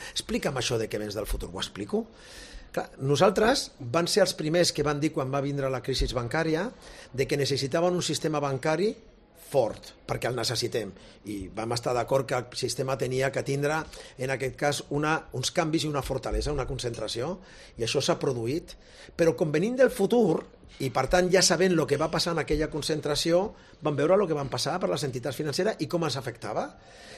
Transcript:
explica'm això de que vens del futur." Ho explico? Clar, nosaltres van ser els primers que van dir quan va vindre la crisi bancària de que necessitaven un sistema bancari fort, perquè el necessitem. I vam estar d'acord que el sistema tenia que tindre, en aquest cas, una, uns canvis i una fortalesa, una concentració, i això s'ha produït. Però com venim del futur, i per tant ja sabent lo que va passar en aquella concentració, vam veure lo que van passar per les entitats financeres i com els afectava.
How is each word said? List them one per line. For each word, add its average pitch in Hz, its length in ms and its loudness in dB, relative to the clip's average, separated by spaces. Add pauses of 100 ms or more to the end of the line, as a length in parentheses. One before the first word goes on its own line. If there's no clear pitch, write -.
(120)
explica'm 190 440 -2
això 120 220 0
de 110 100 -2
que 110 100 -4
vens 104 160 -6
del 104 120 -4
futur." 95 260 -4
Ho 90 60 -8
explico? 107 480 -4 (640)
Clar, - 160 -4 (160)
nosaltres 185 800 4
van 139 260 0
ser 196 160 4
els 180 160 2
primers 160 320 2
que 147 160 0
van 147 160 0
dir 156 80 2
quan 131 220 -4
va 139 100 0
vindre 139 280 -2
la 127 120 -4
crisi 135 320 0
bancària 156 540 0 (440)
de 127 140 0
que 143 120 0
necessitaven 139 560 2
un 175 80 0
sistema 156 360 -2
bancari 156 540 0 (580)
fort, 113 380 2 (180)
perquè 123 240 -2
el 127 80 -2
necessitem. 113 540 -2 (340)
I 101 240 -8
vam 110 240 -4
estar 120 220 -2
d'acord 123 320 0
que 135 100 0
el 120 60 -4 (100)
sistema 131 420 -2
tenia 131 380 0
que 127 80 -2
tindre, 143 380 0 (380)
en 131 120 -4
aquest 131 240 -4
cas, 143 300 -2 (100)
una, 151 220 2 (180)
uns 127 160 -4
canvis 160 320 0
i 151 80 -2
una 143 160 -2
fortalesa, - 480 -2
una 131 140 -2
concentració, 120 720 -4 (360)
i 117 60 -6
això 113 160 0
s'ha 165 240 2
produït. 131 540 -2 (420)
Però 165 160 6
com 156 160 0
venim 180 240 2
del 254 160 6
futur, 196 540 4 (340)
i 131 160 -2
per 135 160 2
tant 180 220 6
ja 185 100 8
sabent 180 320 4
lo 156 160 2
que 139 80 4
va 160 160 -2
passar 170 220 0
en 151 80 0
aquella 151 260 0
concentració, 156 800 0 (340)
vam 147 160 0
veure 160 180 6
lo 196 140 2
que 151 80 0
van 139 100 -4
passar 143 300 -2
per 185 160 0
les 160 160 -2
entitats 123 240 -4
financeres 170 480 -2
i 135 80 -4
com 170 160 0
els 147 80 -2
afectava. 131 540 -6 (500)